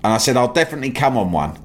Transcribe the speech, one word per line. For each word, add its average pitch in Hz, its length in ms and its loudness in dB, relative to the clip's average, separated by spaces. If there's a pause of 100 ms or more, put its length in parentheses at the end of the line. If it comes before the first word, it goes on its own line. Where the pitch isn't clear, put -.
and 107 100 2
I 113 60 4
said, 127 180 2
"I'll 123 160 2
definitely 139 380 -2
come 131 260 0
on 92 140 0
one." 78 340 -2